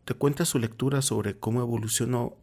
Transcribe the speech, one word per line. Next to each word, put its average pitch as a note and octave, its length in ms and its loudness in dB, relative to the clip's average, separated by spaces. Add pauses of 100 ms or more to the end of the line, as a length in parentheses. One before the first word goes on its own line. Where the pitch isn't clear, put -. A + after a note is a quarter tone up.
te - 100 -4
cuenta C#3+ 300 2
su D3 140 0
lectura B2+ 440 0
sobre G#2 340 0
cómo A#2 240 -2
evolucionó A#2 840 0